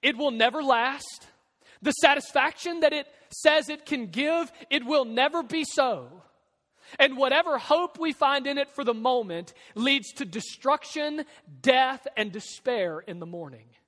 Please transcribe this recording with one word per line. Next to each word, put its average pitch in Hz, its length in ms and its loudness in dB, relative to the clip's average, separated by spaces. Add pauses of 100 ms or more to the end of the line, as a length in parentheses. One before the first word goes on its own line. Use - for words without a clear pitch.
It 269 120 2
will 285 140 0
never 233 320 0
last. 262 640 0 (540)
The 247 100 0
satisfaction 311 880 0
that 302 120 4
it 285 140 -6 (220)
says 302 380 4
it 294 200 -10
can 247 200 -4
give, 294 440 -2 (180)
it 269 160 0
will 277 200 2
never 269 360 0
be 311 220 -4
so. 226 440 -2 (920)
And 277 180 4
whatever 277 400 2
hope 339 400 2
we 320 160 -2
find 277 320 2
in 277 140 -2
it 277 100 -2
for 277 140 -6
the 240 100 0
moment 220 600 -2 (180)
leads 254 400 0
to 277 120 -8
destruction, 294 1000 -4 (380)
death, 262 420 2 (100)
and 214 160 -4
despair 196 680 -6
in 175 200 -14
the 165 60 -12
morning. 151 400 -14 (220)